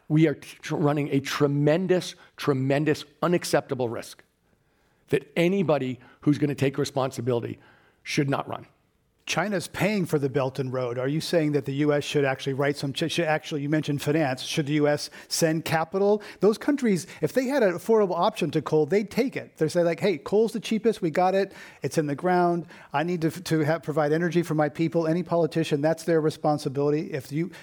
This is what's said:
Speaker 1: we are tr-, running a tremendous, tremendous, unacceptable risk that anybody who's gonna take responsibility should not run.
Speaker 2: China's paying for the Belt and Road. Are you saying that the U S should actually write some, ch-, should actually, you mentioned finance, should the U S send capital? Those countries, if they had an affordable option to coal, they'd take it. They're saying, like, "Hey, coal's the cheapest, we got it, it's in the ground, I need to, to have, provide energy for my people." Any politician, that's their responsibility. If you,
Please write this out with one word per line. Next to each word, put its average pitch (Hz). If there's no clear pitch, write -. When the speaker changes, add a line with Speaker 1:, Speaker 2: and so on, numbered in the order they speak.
Speaker 1:
we 156
are 143
tr-, -
running 147
a 139
tremendous, 147
tremendous, 139
unacceptable 151
risk 110
that -
anybody 156
who's 147
gonna 143
take 139
responsibility 123
should 143
not 139
run. -
Speaker 2:
China's 175
paying 196
for 151
the 139
Belt 131
and 127
Road. 123
Are 127
you 151
saying 156
that 139
the 139
U 147
S 147
should 143
actually 135
write 143
some, 143
ch-, 160
should 175
actually, 156
you 143
mentioned 147
finance, 147
should -
the 143
U 147
S 147
send 160
capital? 196
Those 214
countries, 226
if 156
they 262
had 262
an 190
affordable 180
option 185
to 156
coal, 156
they'd 190
take 240
it. 120
They're 160
saying, 170
like, 170
"Hey, 185
coal's 214
the 226
cheapest, 220
we 175
got 180
it, 196
it's -
in 156
the 143
ground, 175
I 143
need 175
to, 160
to 165
have, 156
provide 147
energy 170
for 165
my 151
people." 165
Any 170
politician, 160
that's 156
their 165
responsibility. 147
If 135
you, 165